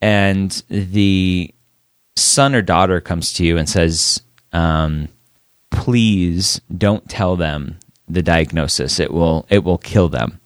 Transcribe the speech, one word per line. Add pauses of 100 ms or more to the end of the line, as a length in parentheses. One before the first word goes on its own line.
and
the (640)
son
or
daughter
comes
to
you
and
says, (300)
um, (640)
"Please (160)
don't
tell
them (300)
the
diagnosis.
It
will,
it
will
kill
them.